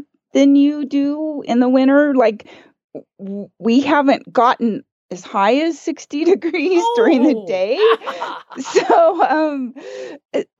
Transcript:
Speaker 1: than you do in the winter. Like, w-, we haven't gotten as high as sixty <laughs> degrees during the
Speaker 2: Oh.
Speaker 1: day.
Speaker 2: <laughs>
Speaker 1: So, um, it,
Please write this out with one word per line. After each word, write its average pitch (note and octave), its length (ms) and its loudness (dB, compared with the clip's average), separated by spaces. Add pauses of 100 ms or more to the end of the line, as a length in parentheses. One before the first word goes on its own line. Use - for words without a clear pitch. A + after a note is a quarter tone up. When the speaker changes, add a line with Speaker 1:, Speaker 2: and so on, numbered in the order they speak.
(320)
Speaker 1:
than C#4 240 4
you C#4+ 300 2
do C#4+ 600 -4
in A#3 140 0
the B3+ 100 2
winter. C4+ 460 2
Like, A3 320 0 (720)
w-, G3 300 -12 (100)
we A#3 220 2
haven't C#4 500 0
gotten A#3 520 0 (280)
as F#3 120 -14
high G#3+ 320 0
as D#4 240 -2
sixty D4+ 460 -8
<laughs> E4+ 80 4
degrees E4+ 500 0 (120)
during B3+ 280 4
the C#4+ 120 4
Speaker 2:
Oh. G#3+ 120 -8
Speaker 1:
day. F#3+ 360 -2
Speaker 2:
<laughs> A4 60 6 (720)
Speaker 1:
So, E4+ 640 2
um, C#4+ 500 -2 (580)
it, - 160 -6 (120)